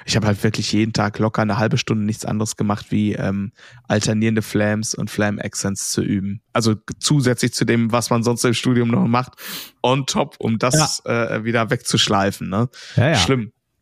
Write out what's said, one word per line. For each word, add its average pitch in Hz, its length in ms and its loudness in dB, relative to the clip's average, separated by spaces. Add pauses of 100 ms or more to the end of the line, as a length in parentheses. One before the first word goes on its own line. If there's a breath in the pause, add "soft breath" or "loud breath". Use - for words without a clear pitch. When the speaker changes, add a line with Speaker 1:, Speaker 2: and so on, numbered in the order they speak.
Speaker 1:
Ich - 120 -2
hab 104 100 0
halt 101 160 0
wirklich 110 300 -2
jeden 110 200 2
Tag 104 280 -2
locker 110 200 0
eine 104 180 0
halbe 110 200 2
Stunde 107 260 0
nichts 107 200 -4
anderes 107 320 -4
gemacht, 104 340 -2
wie, 104 220 2
ähm, 98 400 -4 (340 loud breath)
alternierende 110 560 2
Flams 107 520 -2
und 104 160 -6
Flam-Accents 101 800 -4
zu 92 100 -2
üben. 98 400 -4 (100)
Also 113 220 2 (240)
zusätzlich 127 560 2
zu - 100 0
dem, 117 280 2
was 120 180 2
man 117 140 2
sonst 120 200 0
im 123 80 4
Studium 120 360 2
noch 117 180 2
macht, 120 280 0 (460 loud breath)
on 131 260 2
top, - 340 -2
um 113 180 0
das, 139 480 0
Speaker 2:
Ja. 117 300 -2
Speaker 1:
äh, 110 80 -4
wieder 113 260 0
wegzuschleifen, 101 800 0
ne? 110 180 0 (280 loud breath)
Speaker 2:
Ja, 123 140 4
ja. 165 40 2
Speaker 1:
Schlimm. 131 380 0 (300)